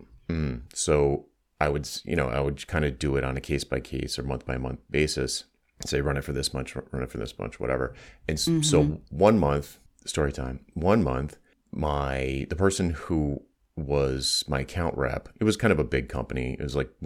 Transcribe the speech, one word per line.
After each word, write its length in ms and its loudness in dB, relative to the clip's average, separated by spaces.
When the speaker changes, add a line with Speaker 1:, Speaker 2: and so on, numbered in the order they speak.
Speaker 1:
mm, 320 -2
so 540 2
I 80 4
would, 140 0
s-, 240 -10
you 100 0
know, 120 2
I 120 -2
would 260 -2
kinda 240 2
do 260 -2
it 80 0
on 120 -2
a 40 -4
case 240 -2
by 160 -2
case 380 -6
or 40 -6
month 240 -4
by 100 -2
month 240 -6
basis. 540 0
Say, 160 -2
"Run 160 0
it 80 -4
for 80 -6
this 220 -4
much, 220 -6
run 260 -6
it 80 -8
for 80 -8
this 200 -8
much," 220 -8
whatever. 320 -2
And 100 -2
s-, 60 -2
so 400 4
Speaker 2:
Mm-hmm. 100 2
Speaker 1:
one 280 6
month, 400 0
story 260 0
time, 280 -8
one 280 4
month, 360 -2
my, 760 -2
the 80 -4
person 340 2
who 520 0
was 720 0
my 140 0
account 380 -2
rep, 320 -2
it 40 2
was 120 4
kind 160 4
of 60 4
a 60 2
big 260 -2
company. 480 -4
It 40 -6
was 140 -4
like, 140 -2